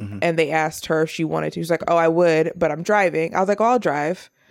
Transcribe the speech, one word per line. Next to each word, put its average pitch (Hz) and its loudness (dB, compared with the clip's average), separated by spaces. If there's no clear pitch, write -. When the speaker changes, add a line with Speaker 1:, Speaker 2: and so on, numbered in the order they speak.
Speaker 1:
Mm-hmm. 101 -10
Speaker 2:
and 170 0
they 156 2
asked 160 -2
her 160 0
if 160 -2
she - -6
wanted 156 -4
to. 175 -6
She's 170 -6
like, 160 0
"Oh, 170 2
I 165 4
would, 165 2
but 170 0
I'm 156 -6
driving." 180 0
I 175 2
was 190 2
like, 202 0
"Oh, 220 4
I'll 247 2
drive." 151 -4